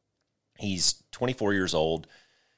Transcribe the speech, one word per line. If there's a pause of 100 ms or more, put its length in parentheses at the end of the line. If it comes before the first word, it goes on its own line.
(600)
He's
twenty-four
years
old. (500)